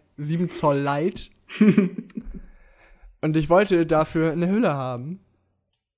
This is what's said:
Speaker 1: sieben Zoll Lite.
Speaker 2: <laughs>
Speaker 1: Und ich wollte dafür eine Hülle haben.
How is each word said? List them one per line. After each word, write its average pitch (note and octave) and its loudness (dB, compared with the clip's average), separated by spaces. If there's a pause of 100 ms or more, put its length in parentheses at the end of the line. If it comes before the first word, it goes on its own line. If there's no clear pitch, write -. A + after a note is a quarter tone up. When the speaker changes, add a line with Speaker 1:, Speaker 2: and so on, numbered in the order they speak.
(160)
Speaker 1:
sieben E3 -4
Zoll D3 0
Lite. C#3+ -4 (280)
Speaker 2:
<laughs> G3+ 4 (1200)
Speaker 1:
Und D#3 -2
ich D3 0
wollte F3 4
dafür D#3+ 0
eine F3 -2
Hülle G3+ 0
haben. C3 -8 (760)